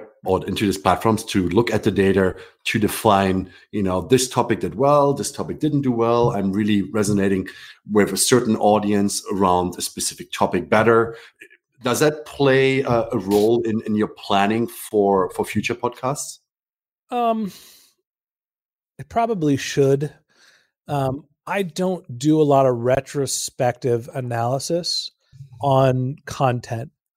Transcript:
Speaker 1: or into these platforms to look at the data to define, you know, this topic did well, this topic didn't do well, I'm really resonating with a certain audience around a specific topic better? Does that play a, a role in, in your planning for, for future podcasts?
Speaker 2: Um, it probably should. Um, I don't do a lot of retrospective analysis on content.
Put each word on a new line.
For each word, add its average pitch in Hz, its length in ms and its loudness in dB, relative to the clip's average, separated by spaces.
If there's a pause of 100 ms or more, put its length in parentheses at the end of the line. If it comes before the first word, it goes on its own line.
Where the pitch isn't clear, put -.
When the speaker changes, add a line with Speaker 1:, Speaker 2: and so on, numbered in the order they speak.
(240)
Speaker 1:
or 92 220 0
into 104 200 -2
these 92 100 2
platforms 101 480 2
to 92 260 -2
look 110 220 2
at 107 120 -2
the 107 80 2
data 95 420 2 (300)
to - 140 -4
define, 98 720 2 (220)
you 104 120 -4
know, 92 200 -2
this 127 260 2
topic 117 320 -2
did 85 140 -6
well, 139 400 2
this 104 160 -6
topic 92 300 -8
didn't 147 220 -2
do 127 100 0
well, 117 400 2
I'm 98 200 -2
really 104 300 0
resonating 98 680 0 (400)
with 104 240 2
a 98 40 -4
certain 117 400 2
audience 104 640 0 (100)
around 90 460 0
a - 20 -12
specific - 520 -10
topic 95 360 -2
better? 110 480 4 (680)
Does 120 180 -2
that 151 260 0
play 135 540 2
a, 120 320 0
a 120 60 -2
role 104 440 2
in, 113 240 -2
in 107 80 -2
your 104 140 0
planning 104 580 0
for, 98 640 0
for 104 140 -6
future 107 320 -4
podcasts? - 600 -6 (720)
Speaker 2:
Um, 226 420 -2 (1500)
it 139 100 -18
probably 185 480 0
should. 139 560 0 (760)
Um, 139 380 -4 (200)
I 196 160 -4
don't 180 560 -6
do 156 220 2
a - 20 4
lot 139 240 4
of 127 100 2
retrospective 123 1400 -2
analysis 127 1000 -4 (500)
on 131 540 2 (100)
content. 123 640 -4 (260)